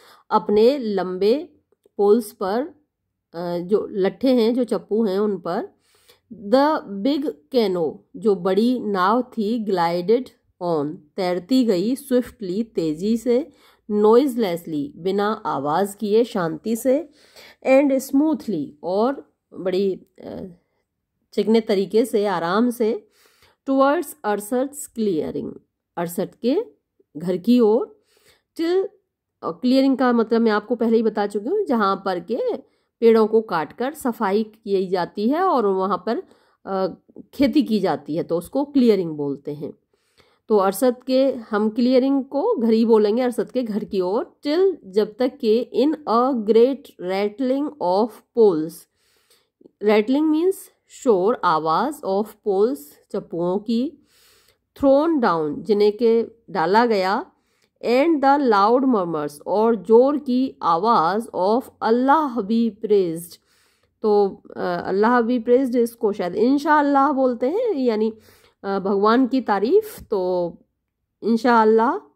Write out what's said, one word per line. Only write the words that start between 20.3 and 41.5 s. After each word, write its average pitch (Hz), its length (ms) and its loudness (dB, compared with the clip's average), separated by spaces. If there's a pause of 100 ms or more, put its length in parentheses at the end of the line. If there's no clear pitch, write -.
चिकने 214 280 2
तरीके 214 440 0
से, 208 200 0
आराम 190 440 0
से, 233 380 -4 (600)
towards 277 400 2 (160)
Arsad's 233 720 -6
clearing, 175 520 -4 (460)
अरसद 175 380 -6
के 302 300 -2 (520)
घर 180 200 -4
की 233 220 2
ओर। 233 440 0 (540)
Till, 359 280 -2 (580)
अ, - 80 -6
क्लियरिंग 262 460 2
का 247 160 2
मतलब 226 280 0
मैं 226 100 2
आपको 208 240 -2
पहले 226 220 0
ही 233 60 2
बता 214 240 -2
चुकी 202 220 -6
हूँ, 403 160 -2
जहाँ 202 400 0
पर 185 140 -4
के 285 380 -6 (420)
पेड़ों 226 280 6
को 220 140 2
काटकर 220 520 -6
सफाई 220 500 -2
की 196 440 -4
जाती 185 420 -2
है 311 120 0
और 320 240 0
वहाँ 190 440 -2
पर, 285 140 -4 (420)
अ, 190 220 -4 (460)
खेती 277 300 0
की 214 160 0
जाती 151 360 -4
है, 165 80 -4
तो 165 140 -4
उसको 214 280 -4
क्लियरिंग 220 460 2
बोलते 143 420 -8
हैं। 147 200 -12 (760)
तो 214 80 4
अरसद 202 460 0
के, 262 280 2
हम 220 380 -2